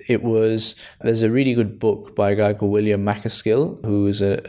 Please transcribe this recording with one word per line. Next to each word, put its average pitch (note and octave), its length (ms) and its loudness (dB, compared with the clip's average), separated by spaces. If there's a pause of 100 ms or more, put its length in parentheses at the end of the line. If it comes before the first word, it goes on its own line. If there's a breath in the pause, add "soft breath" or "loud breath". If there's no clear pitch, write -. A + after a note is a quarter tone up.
it A#2 160 0
was, A2+ 500 0 (280 loud breath)
there's A2+ 200 0
a A2 80 4
really B2+ 240 2
good A2 260 0
book - 360 -2
by G2+ 160 2
a G2+ 40 2
guy G#2 180 2
called G#2 180 -2
William G#2 320 2
Macaskill, A2 800 -2
who G2+ 240 0
is G2+ 140 0
an G2+ 280 0